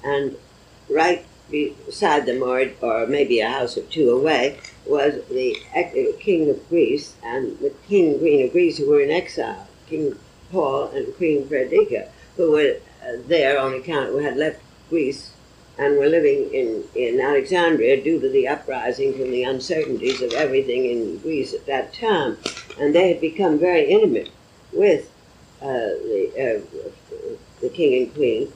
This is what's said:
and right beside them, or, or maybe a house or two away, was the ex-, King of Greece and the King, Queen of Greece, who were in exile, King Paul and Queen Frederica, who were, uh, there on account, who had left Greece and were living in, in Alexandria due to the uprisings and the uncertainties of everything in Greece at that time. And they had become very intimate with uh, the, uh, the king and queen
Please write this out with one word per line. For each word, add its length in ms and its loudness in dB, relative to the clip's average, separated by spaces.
and 340 -2
right 340 2
beside 760 0
them, 160 -2
or, 280 0
or 260 0
maybe 340 2
a 80 0
house 280 -4
or 60 -6
two 280 0
away, 480 2
was 280 2
the 280 -2
ex-, 460 -2
King 320 0
of 180 -4
Greece 540 0
and 380 -6
the 120 -4
King, 320 2
Queen 260 4
of 80 -2
Greece, 260 2
who 120 0
were 100 6
in 100 2
exile, 580 -4
King 300 -4
Paul 380 0
and 280 -6
Queen 300 0
Frederica, 640 0
who 160 4
were, 240 2
uh, 220 -10
there 340 2
on 140 -2
account, 340 -4
who 100 -2
had 180 -2
left 240 -2
Greece 420 -4
and 180 2
were 120 4
living 440 2
in, 320 -2
in 260 0
Alexandria 840 2
due 180 0
to 80 -2
the 200 2
uprisings 720 -4
and 120 -4
the 120 0
uncertainties 760 -2
of 100 -2
everything 540 0
in 320 -4
Greece 360 -4
at 120 -10
that 260 -4
time. 440 -2
And 140 2
they 180 6
had 80 -2
become 380 0
very 300 4
intimate 420 2
with 400 2
uh, 320 -4
the, 100 0
uh, 1000 -8
the 100 -4
king 320 2
and 120 -6
queen 420 -2